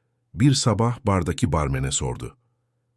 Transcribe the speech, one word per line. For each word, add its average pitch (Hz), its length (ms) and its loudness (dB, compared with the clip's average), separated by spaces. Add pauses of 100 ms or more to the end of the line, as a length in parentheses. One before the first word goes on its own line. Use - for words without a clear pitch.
(340)
Bir 131 200 4
sabah 117 520 0
bardaki 85 460 0
barmene 67 380 0
sordu. 62 460 -6 (600)